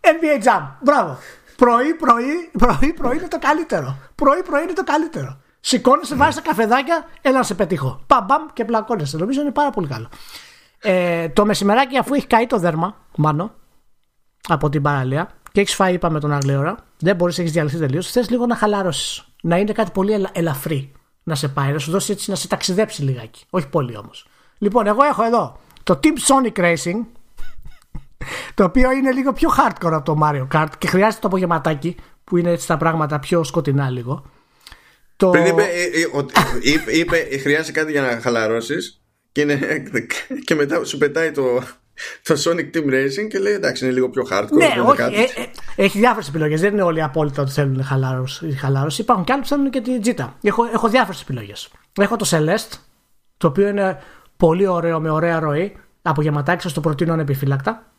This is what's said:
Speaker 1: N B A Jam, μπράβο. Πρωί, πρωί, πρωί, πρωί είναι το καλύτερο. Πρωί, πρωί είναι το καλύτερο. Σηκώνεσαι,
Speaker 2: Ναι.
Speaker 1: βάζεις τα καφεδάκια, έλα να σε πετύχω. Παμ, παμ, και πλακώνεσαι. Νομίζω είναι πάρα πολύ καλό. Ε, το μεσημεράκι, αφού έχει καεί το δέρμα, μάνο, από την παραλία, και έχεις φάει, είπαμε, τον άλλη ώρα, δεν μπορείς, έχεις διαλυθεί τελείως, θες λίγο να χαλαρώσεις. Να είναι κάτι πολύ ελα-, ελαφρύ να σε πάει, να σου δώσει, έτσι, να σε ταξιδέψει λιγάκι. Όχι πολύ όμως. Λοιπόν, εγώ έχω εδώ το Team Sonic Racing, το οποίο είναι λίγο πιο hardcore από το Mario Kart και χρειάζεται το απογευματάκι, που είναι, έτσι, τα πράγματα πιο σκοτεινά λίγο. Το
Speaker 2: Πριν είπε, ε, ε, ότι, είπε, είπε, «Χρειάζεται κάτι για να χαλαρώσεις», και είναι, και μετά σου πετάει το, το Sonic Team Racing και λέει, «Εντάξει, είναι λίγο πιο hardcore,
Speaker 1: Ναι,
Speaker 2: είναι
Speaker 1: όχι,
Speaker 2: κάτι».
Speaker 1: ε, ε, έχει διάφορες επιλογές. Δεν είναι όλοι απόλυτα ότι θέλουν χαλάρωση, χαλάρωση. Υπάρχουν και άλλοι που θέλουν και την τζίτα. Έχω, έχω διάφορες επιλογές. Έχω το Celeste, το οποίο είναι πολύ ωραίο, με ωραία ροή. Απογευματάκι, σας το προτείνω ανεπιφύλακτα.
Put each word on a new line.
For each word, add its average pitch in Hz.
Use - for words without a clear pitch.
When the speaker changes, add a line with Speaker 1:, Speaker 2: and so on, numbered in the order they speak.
Speaker 1:
N 330
B 302
A -
Jam, 196
μπράβο. 240
Πρωί, 247
πρωί, 294
πρωί, 233
πρωί 262
είναι 349
το 320
καλύτερο. 247
Πρωί, 294
πρωί 294
είναι 339
το 311
καλύτερο. 294
Σηκώνεσαι, 277
Speaker 2:
Ναι. 262
Speaker 1:
βάζεις 294
τα 285
καφεδάκια, 262
έλα 262
να 254
σε 208
πετύχω. 165
Παμ, 247
παμ, 285
και 233
πλακώνεσαι. 214
Νομίζω 247
είναι 294
πάρα 294
πολύ 185
καλό. 113
Ε, 175
το 208
μεσημεράκι, 220
αφού 247
έχει 285
καεί 233
το 247
δέρμα, 170
μάνο, 151
από 151
την 143
παραλία, 143
και 202
έχεις 202
φάει, 185
είπαμε, 170
τον 147
άλλη 139
ώρα, 151
δεν 185
μπορείς, 175
έχεις 170
διαλυθεί 151
τελείως, 135
θες 240
λίγο 240
να 233
χαλαρώσεις. 196
Να 170
είναι 208
κάτι 208
πολύ 196
ελα-, 196
ελαφρύ 151
να 160
σε 147
πάει, 139
να 151
σου 143
δώσει, 190
έτσι, 196
να 196
σε -
ταξιδέψει 185
λιγάκι. 123
Όχι 175
πολύ 123
όμως. -
Λοιπόν, 208
εγώ 214
έχω 277
εδώ 226
το 180
Team 302
Sonic 262
Racing, 175
το -
οποίο 254
είναι 269
λίγο 262
πιο 320
hardcore 262
από 156
το 151
Mario 143
Kart 156
και -
χρειάζεται 202
το 214
απογευματάκι, 170
που -
είναι, 175
έτσι, 170
τα 165
πράγματα 156
πιο 170
σκοτεινά 139
λίγο. 123
Το 190
Speaker 2:
Πριν 170
είπε, 170
ε, 175
ε, 165
ότι, 139
είπε, 135
είπε, 165
«Χρειάζεται 147
κάτι 156
για 143
να 123
χαλαρώσεις», 117
και 143
είναι, 143
και 165
μετά 147
σου -
πετάει 151
το, 143
το -
Sonic 165
Team 160
Racing 135
και 196
λέει, 202
«Εντάξει, -
είναι 127
λίγο 127
πιο 123
hardcore, 98
Speaker 1:
Ναι, 302
Speaker 2:
είναι 269
Speaker 1:
όχι, 240
Speaker 2:
κάτι». 214
Speaker 1:
ε, 208
ε, -
έχει 196
διάφορες 220
επιλογές. 156
Δεν 202
είναι 208
όλοι 160
απόλυτα 147
ότι 135
θέλουν 135
χαλάρωση, 131
χαλάρωση. 139
Υπάρχουν 214
και -
άλλοι 269
που 262
θέλουν 277
και 262
την 240
τζίτα. 196
Έχω, 202
έχω 226
διάφορες 233
επιλογές. 107
Έχω 202
το 202
Celeste, 165
το -
οποίο 190
είναι 196
πολύ 175
ωραίο, 170
με 160
ωραία 160
ροή. 156
Απογευματάκι, 151
σας 170
το 160
προτείνω 160
ανεπιφύλακτα. 139